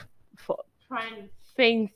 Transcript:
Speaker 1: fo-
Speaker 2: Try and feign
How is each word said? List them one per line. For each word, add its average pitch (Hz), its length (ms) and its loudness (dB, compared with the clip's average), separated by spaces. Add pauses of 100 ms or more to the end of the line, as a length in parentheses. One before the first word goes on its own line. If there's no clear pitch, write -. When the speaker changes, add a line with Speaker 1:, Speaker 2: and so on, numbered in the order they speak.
(360)
Speaker 1:
fo- - 260 -6 (240)
Speaker 2:
Try 226 200 -6
and 214 220 -14 (280)
feign 233 400 4